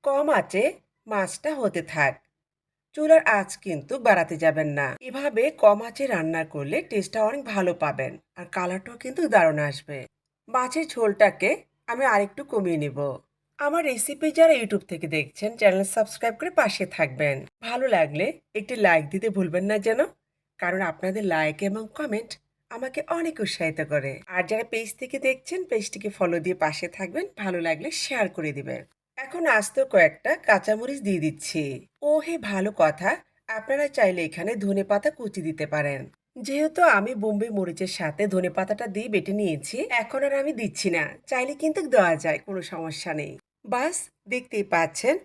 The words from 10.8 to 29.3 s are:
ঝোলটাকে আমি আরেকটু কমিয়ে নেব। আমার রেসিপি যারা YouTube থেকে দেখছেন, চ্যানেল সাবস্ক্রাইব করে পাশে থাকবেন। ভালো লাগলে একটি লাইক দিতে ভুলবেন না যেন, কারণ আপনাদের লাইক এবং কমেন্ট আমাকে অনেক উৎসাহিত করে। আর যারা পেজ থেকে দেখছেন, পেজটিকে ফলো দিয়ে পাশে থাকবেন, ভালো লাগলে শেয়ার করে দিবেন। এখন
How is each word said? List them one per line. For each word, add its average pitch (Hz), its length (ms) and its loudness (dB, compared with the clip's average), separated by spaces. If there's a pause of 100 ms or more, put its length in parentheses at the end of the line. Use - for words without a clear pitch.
ঝোলটাকে 208 580 2 (420)
আমি 247 120 -2 (100)
আরেকটু 202 280 0 (100)
কমিয়ে 185 320 0
নেব। 135 140 -6 (600)
আমার 294 320 0
রেসিপি 285 380 -2 (100)
যারা 320 220 10
YouTube 208 320 -2
থেকে 165 140 -6 (100)
দেখছেন, 151 340 -4 (100)
চ্যানেল 196 240 6 (120)
সাবস্ক্রাইব 220 440 -2
করে 349 100 -4 (100)
পাশে 208 240 0 (120)
থাকবেন। 143 400 0 (300)
ভালো 247 200 -2 (100)
লাগলে 156 300 2 (320)
একটি 214 160 -6 (120)
লাইক 160 260 6
দিতে 196 240 -2
ভুলবেন 180 340 0
না 214 60 2 (100)
যেন, 226 140 2 (580)
কারণ 180 220 -2 (100)
আপনাদের 190 340 -4 (100)
লাইক 156 240 0 (100)
এবং 220 160 -4 (140)
কমেন্ট 233 340 -4 (380)
আমাকে 254 300 -8 (180)
অনেক 330 260 -4
উৎসাহিত 160 360 -4 (120)
করে। 139 200 -2 (220)
আর 180 160 0
যারা 220 220 0
পেজ 226 160 -4 (120)
থেকে 262 160 -8 (100)
দেখছেন, 262 340 -2 (100)
পেজটিকে 208 480 -4
ফলো 175 260 2
দিয়ে 180 200 0
পাশে - 220 -2 (100)
থাকবেন, 196 280 -6 (180)
ভালো 185 240 -2
লাগলে 165 220 -2 (140)
শেয়ার 233 240 0 (100)
করে 156 220 -4
দিবেন। 135 220 -8 (380)
এখন 269 240 -6 (160)